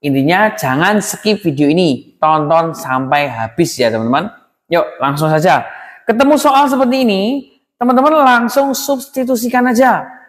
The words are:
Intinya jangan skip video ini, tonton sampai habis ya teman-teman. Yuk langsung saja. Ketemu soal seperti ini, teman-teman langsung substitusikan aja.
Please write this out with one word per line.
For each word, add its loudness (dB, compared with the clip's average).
Intinya 0
jangan 0
skip -4
video 0
ini, 0
tonton 0
sampai -2
habis -4
ya 0
teman-teman. -2
Yuk 0
langsung 0
saja. 2
Ketemu 2
soal 2
seperti 0
ini, 0
teman-teman 2
langsung 2
substitusikan -2
aja. 2